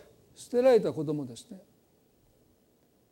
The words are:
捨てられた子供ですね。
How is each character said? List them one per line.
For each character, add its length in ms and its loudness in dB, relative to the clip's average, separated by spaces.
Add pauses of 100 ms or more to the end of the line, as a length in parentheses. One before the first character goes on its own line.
(340)
捨 160 -20
て 120 0
ら 100 6
れ 80 6
た 120 -2
子 120 -6
供 200 -4
で 120 -14
す 140 -20
ね。 80 -18 (1500)